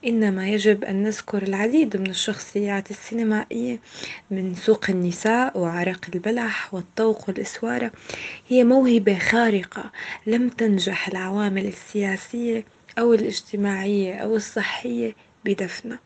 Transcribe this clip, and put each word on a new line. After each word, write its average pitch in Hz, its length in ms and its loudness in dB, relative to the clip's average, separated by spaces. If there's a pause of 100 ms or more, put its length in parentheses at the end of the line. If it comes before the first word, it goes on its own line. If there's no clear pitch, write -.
إنما 208 440 2
يجب 208 340 4
أن 196 200 -2
نذكر 208 400 -4
العديد 208 540 2
من 190 120 -2
الشخصيات 202 800 -4
السينمائية 226 880 -2 (520)
من 185 240 -2
سوق 208 340 2
النساء 196 720 0
وعرق 175 540 -2
البلح 214 600 -4
والطوق 214 540 0
والإسوارة. 226 640 -4 (560)
هي 254 160 6
موهبة 233 560 6
خارقة 214 720 0 (340)
لم 240 240 2
تنجح 196 580 0
العوامل 196 580 -2
السياسية 208 1000 -4 (340)
أو 233 140 6
الاجتماعية 202 1000 0
أو 214 200 -2
الصحية 226 800 -4 (300)
بدفنها. 202 600 -4